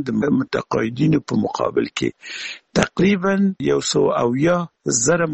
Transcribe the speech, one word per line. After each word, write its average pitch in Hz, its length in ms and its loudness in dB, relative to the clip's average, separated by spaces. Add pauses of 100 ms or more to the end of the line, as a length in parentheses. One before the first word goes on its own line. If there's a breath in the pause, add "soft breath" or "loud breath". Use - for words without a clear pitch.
د - 20 -4 (320)
متقاعدینو 131 800 0 (100)
په 131 140 -4
مقابل - 440 -2 (120)
کې. 58 120 -2 (680 loud breath)
تقریباً 196 680 2 (220)
یو 143 140 2 (100)
سوه 143 200 2 (120)
اویا 139 340 2 (380)
زره 170 400 2